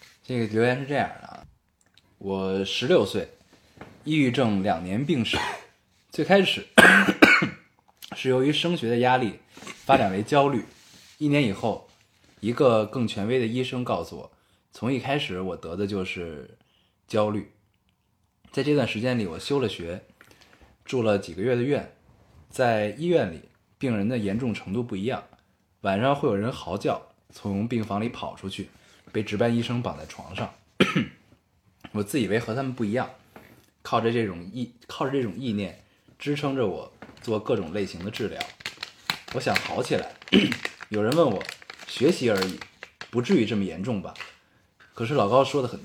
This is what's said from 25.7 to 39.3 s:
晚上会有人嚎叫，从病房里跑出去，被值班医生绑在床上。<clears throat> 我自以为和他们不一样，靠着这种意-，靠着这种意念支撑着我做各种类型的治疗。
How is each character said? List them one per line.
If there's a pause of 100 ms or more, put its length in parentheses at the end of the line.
晚
上
会
有
人
嚎
叫， (280)
从
病
房
里
跑
出
去， (440)
被
值
班
医
生
绑
在
床
上。 (760)
<clears throat>
我
自
以
为
和
他
们
不
一
样， (720)
靠
着
这
种
意-， (120)
靠
着
这
种
意
念 (380)
支
撑
着
我 (300)
做
各
种
类
型
的
治
疗。 (920)